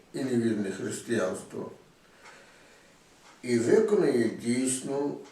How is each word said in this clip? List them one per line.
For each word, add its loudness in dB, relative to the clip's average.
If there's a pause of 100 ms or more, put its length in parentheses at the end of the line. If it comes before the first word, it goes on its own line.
(120)
і -4
невірне 0
християнство, -4 (1700)
і 2
виконує 4
дійсну -2 (140)